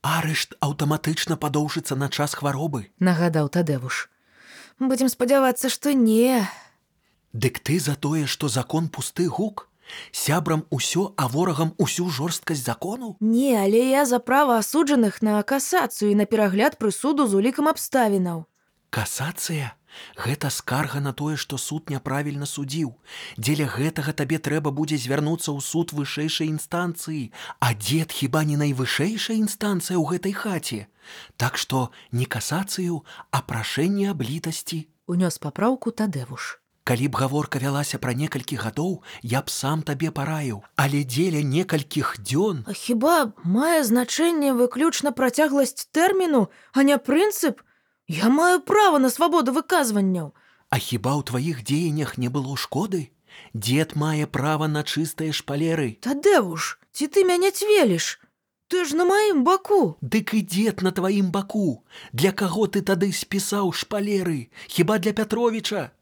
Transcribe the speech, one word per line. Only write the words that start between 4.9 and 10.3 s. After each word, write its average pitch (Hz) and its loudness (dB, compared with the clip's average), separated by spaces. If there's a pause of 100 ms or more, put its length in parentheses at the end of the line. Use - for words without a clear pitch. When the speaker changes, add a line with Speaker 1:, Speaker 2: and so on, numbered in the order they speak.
Speaker 2:
спадзявацца, 262 2
што 285 -2
не». 233 4 (880)
Speaker 1:
«Дык 117 -2
ты 165 0
за 143 -2
тое, 147 0
што - -4
закон 135 -2
пусты - -4
гук? 208 -4 (460)
Сябрам 156 0